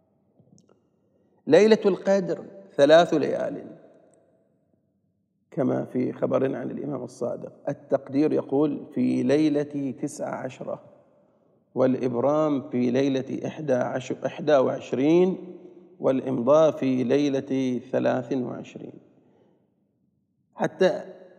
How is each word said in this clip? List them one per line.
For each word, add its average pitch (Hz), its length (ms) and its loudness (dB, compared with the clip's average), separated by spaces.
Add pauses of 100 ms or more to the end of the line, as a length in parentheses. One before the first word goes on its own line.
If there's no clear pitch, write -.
(1500)
ليلة 202 380 8
القدر 185 580 0 (320)
ثلاث 160 380 6
ليال 131 500 -2 (1900)
كما 131 340 -2
في 127 280 -4
خبر 127 420 -2
عن 127 160 -8
الإمام 131 320 -8
الصادق. - 480 -10 (180)
التقدير 143 640 -2
يقول: 135 500 0 (100)
"في 127 300 0
ليلة 147 800 0
تسع 135 340 -8
عشرة"، 131 460 -10 (920)
والإبرام: 131 920 0
"في 123 220 0
ليلة 131 560 -2
إحدى 147 260 -4
عشر، 127 420 -4 (100)
إحدى 147 320 2
وعشرين"، 143 800 2 (600)
والإمضاء: 135 720 2
"في 131 320 0
ليلة 135 760 0 (120)
ثلاث 127 420 0
وعشرين". - 600 -8 (1600)
حتى 160 480 0 (360)